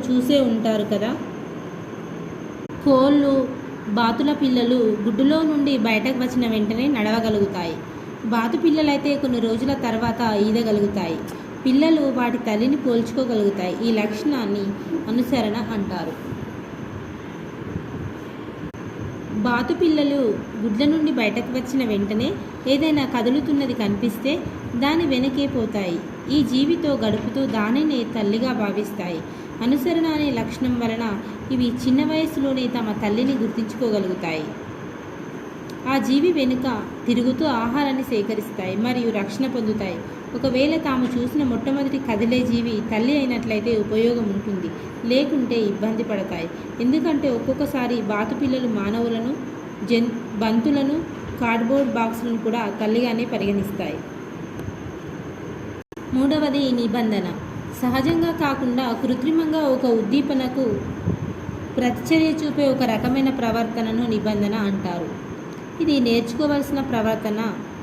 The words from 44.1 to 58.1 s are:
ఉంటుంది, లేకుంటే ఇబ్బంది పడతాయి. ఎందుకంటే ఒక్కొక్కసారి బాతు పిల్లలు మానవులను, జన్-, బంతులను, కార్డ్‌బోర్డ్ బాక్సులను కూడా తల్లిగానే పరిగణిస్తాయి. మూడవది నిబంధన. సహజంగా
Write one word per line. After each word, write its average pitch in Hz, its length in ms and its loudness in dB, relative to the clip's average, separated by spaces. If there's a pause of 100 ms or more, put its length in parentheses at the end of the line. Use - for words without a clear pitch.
ఉంటుంది, 196 440 -2 (360)
లేకుంటే 254 500 2
ఇబ్బంది 220 500 0
పడతాయి. 185 440 -4 (320)
ఎందుకంటే 285 500 2
ఒక్కొక్కసారి 254 720 0
బాతు 208 320 0
పిల్లలు 254 340 0
మానవులను, 226 640 0 (540)
జన్-, 233 300 2 (240)
బంతులను, 269 560 2 (440)
కార్డ్‌బోర్డ్ 233 540 2
బాక్సులను 226 440 -2
కూడా 226 240 0 (180)
తల్లిగానే 226 440 2
పరిగణిస్తాయి. 196 720 -2 (2250)
మూడవది 285 580 2
నిబంధన. 220 560 0 (540)
సహజంగా 311 500 2